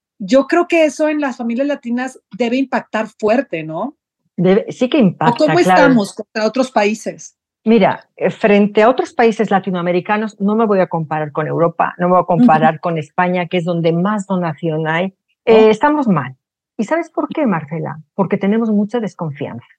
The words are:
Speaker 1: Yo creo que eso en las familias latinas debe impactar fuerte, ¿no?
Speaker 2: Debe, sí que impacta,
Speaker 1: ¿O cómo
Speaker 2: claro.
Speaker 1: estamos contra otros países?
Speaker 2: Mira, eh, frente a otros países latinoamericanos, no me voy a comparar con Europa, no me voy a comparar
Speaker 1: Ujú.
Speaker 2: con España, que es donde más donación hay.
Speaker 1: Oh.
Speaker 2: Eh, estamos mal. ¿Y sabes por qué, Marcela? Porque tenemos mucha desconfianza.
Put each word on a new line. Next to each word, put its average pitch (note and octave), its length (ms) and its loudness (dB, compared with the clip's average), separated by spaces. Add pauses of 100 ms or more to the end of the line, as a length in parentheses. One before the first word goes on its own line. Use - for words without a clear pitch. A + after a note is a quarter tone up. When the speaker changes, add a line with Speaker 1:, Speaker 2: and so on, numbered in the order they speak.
(180)
Speaker 1:
Yo B3+ 280 2
creo E4+ 220 0
que E4 160 4
eso D4+ 240 0
en D4+ 120 -2
las C4+ 160 -4
familias A#3 300 -4
latinas B3+ 540 -6 (180)
debe A#3+ 180 0
impactar A#3+ 520 -4
fuerte, G#3+ 560 -2
¿no? F3 320 -8 (400)
Speaker 2:
Debe, F#3 340 2
sí B3 180 -2
que D#4+ 100 2
impacta, F3 360 2
Speaker 1:
¿O - 20 -4
cómo D#4 220 2
Speaker 2:
claro. - 240 4
Speaker 1:
estamos B3 320 2
contra G#3+ 320 -4
otros B3 240 -2
países? G#3 640 -4 (280)
Speaker 2:
Mira, F#3+ 520 2
eh, E3+ 140 -2
frente G#3 520 2
a A3 60 6
otros C#4+ 240 0
países A3+ 380 0
latinoamericanos, F#3+ 880 -2
no G3+ 160 0
me A#3 80 2
voy G3+ 160 2
a F3 60 2
comparar D#3 460 -6
con D3+ 160 -4
Europa, D#3+ 500 -2
no F3 100 -2
me F3+ 60 2
voy F3 80 4
a E3+ 40 -12
comparar D#3+ 480 4
Speaker 1:
Ujú. D#3 60 -14
Speaker 2:
con E3+ 180 -4
España, F3+ 480 -2
que F3+ 120 -4
es E3 60 -2
donde E3+ 280 0
más G3 340 -2
donación D#3+ 640 -4
hay. F3 260 -4 (300)
Speaker 1:
Oh. A3+ 80 4
Speaker 2:
Eh, A3 180 6
estamos D4 380 0
mal. C3+ 280 -2 (400)
¿Y G#3+ 80 -6
sabes E4 260 -4
por D4+ 180 -6
qué, D4+ 180 -2
Marcela? D#3 540 -4 (140)
Porque G3 220 -2
tenemos A3 340 -2
mucha G#3 300 -2
desconfianza. C#3+ 640 -10 (120)